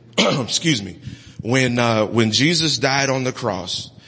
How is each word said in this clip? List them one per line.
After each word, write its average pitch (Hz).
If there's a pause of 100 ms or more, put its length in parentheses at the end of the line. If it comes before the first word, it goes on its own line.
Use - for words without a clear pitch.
<clears throat> -
excuse 147
me, 95 (400)
when, 123
uh, 113
when 110
Jesus 147
died 139
on 131
the 127
cross, 95 (180)